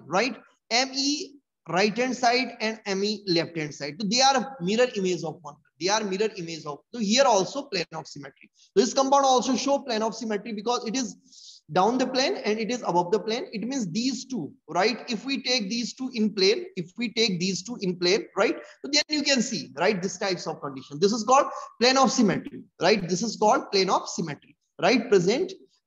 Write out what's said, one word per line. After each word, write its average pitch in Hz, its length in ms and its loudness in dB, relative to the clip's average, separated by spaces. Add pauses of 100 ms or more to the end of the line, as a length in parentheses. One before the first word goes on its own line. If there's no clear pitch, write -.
right? 208 320 0 (340)
M 262 220 2
E 285 400 -4 (360)
right 202 280 2
hand 254 180 0
side 247 440 0
and 220 260 -4
M 196 180 -2
E 214 240 -4
left 165 300 0
hand 151 160 -6
side. 147 260 -10
So 214 80 -4
they 240 140 2
are 269 380 2
mirror 220 360 2
image 180 280 -2
of 156 180 -8
one. 143 140 -16 (240)
They 170 100 -2
are 220 140 2
mirror 202 340 -2
image 165 280 -10
of. 147 140 -8 (140)
So 240 60 -8
here 226 260 4
also 240 380 2
plane 180 300 -4
of 156 140 -10
symmetry. - 420 -18 (260)
This 214 180 4
compound 269 320 4
also 254 300 4
show 277 240 0
plane 233 220 -4
of 220 140 -2
symmetry 220 380 -6
because 233 340 -4
it 208 80 -4
is - 680 -8 (100)
down 202 260 4
the 254 80 2
plane 262 380 0
and 214 160 0
it 214 100 -2
is 240 140 -4
above 175 280 2
the 220 80 4
plane. 240 340 -4
It 220 140 -6
means 254 240 -4
these 233 340 -4
two, 151 260 -8 (180)
right? 196 300 2 (100)
If 226 160 -6
we 269 160 -4
take 247 280 -2
these 233 240 -6
two 262 200 -8
in 214 200 0
plane, 196 320 2 (100)
if 180 220 -8
we 233 160 -4
take 214 260 0
these 185 240 -2
two 240 180 -10
in 185 160 -2
plane, 180 280 2 (120)
right? 240 180 2 (260)
So 277 100 -10
then 294 180 0
you 302 140 -2
can 269 180 2
see, 127 360 -4
right, 180 240 2
this 185 160 -6
types 190 280 -4
of 160 160 -8
condition. 139 380 -10
This 196 120 4
is 226 120 -4
called 254 240 4 (340)
plane 254 160 6
of 262 140 6
symmetry, - 520 0 (180)
right? 185 260 4
This 180 160 -2
is 226 140 -4
called 247 340 2
plane 190 180 2
of - 200 0
symmetry, - 460 -10 (260)
right? 214 280 2
Present, 208 440 4 (340)